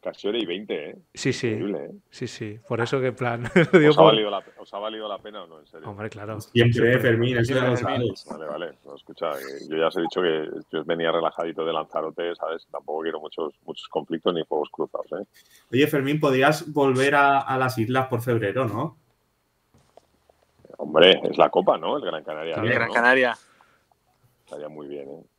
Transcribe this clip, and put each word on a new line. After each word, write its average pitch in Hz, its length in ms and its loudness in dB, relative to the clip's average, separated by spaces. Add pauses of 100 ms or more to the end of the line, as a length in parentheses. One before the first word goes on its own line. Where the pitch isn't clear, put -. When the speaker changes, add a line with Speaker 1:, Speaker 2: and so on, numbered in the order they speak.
Speaker 1:
casi 92 260 -8
hora 110 100 -2
y 110 80 -4
veinte, 90 440 -6
¿eh? - 60 -16 (160)
Speaker 2:
Sí, 127 220 -2
sí. - 140 -4
Speaker 1:
Increíble, 101 360 -4
¿eh? - 60 -14 (180)
Speaker 2:
Sí, - 180 -12
sí. 110 400 -12
Por 117 140 -4
eso 117 220 -2
que 131 60 0
en 127 80 -4
plan, 120 260 -4
<laughs> 156 300 2
lo 185 60 10
digo 151 120 8
Speaker 1:
¿Os 147 80 6
ha - 20 10
Speaker 2:
por 160 120 12
Speaker 1:
valido 107 180 2
la 98 100 -2
pe-, - 180 -20
os 101 140 -20
ha 98 60 -8
valido 110 300 -8
la 98 100 -8
pena 104 240 -16
o 87 40 -18
no, 80 140 -20
en 76 60 -20
serio? 80 240 -16
Speaker 2:
Hombre, 104 180 -10
claro. 107 320 -10
Speaker 3:
Siempre, 117 320 4
Speaker 2:
Siempre. 120 280 4
Speaker 3:
Fermín, 120 360 2
eso 117 180 0
ya 131 140 2
lo 123 80 0
Speaker 4:
Siempre, 123 220 -2
Fermín. 117 180 -2
Speaker 3:
sabes. 76 240 -16
Speaker 1:
Vale, 76 100 -10
vale. 78 360 -10
No, 71 100 -18
escucha, - 360 -8
que 69 360 -10
yo 76 80 -4
ya 80 120 4
os 80 100 -4
he - 20 -2
dicho 82 220 -2
que 80 260 0 (240)
yo 78 140 -4
venía 82 260 0
relajadito 82 540 -2
de 82 80 -2
Lanzarote, 80 600 -6
¿sabes? 82 380 -10
Tampoco 76 300 -8
quiero 80 180 -6
muchos, 76 320 -8 (140)
muchos - 220 -14
conflictos 82 440 -4
ni 82 120 -2
fuegos 76 260 -4
cruzados, - 380 -8 (120)
¿eh? 104 60 -10 (440)
Speaker 3:
Oye, 135 160 2
Fermín, 147 320 -2
podrías 151 540 2
volver 139 420 2
a, 139 260 4
a 135 180 -4
las 131 180 -2
islas 127 300 0
por 117 160 -4
febrero, 117 440 0
¿no? 117 300 -6 (1800)
Speaker 1:
Hombre, 80 460 6
es - 140 -2
la 78 100 8
Copa, 101 300 2
¿no? 92 180 -4
El 135 80 -6
Gran 80 180 -6
Canaria, 80 300 -8
Speaker 2:
Claro. 78 160 -2
Speaker 4:
El 120 60 2
Speaker 1:
¿no? 123 60 0
Speaker 4:
Gran 117 120 -4
Canaria. 120 460 4 (1040)
Speaker 1:
Estaría 76 240 -14
muy 76 200 -16
bien, 69 200 -12
¿eh? 80 140 -16 (160)